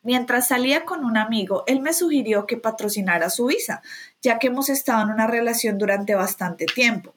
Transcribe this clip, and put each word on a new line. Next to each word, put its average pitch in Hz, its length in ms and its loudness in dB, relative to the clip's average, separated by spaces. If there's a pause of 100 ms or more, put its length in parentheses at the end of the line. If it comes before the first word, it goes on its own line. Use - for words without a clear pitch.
Mientras 247 440 0
salía 269 380 2
con 330 200 -6
un 226 120 0
amigo, 214 500 0
él 262 140 2
me 302 120 -2
sugirió 240 540 2
que 233 100 -4
patrocinara 202 720 -2
su 240 180 0
visa, 285 360 -2 (380)
ya 233 180 2
que 262 80 2
hemos 262 220 0
estado 254 340 2
en 208 80 0
una 220 160 2
relación 233 500 0
durante 202 380 0
bastante 185 500 -2
tiempo. 220 520 0